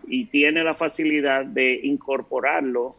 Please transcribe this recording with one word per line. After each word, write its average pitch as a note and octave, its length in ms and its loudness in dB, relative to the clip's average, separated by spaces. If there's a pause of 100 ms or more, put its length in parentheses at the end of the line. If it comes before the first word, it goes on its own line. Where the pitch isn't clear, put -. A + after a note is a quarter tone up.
y B2+ 180 -2
tiene D3+ 380 2
la D#3+ 100 0
facilidad D3 680 0
de C3 380 0
incorporarlo, C3 1160 -2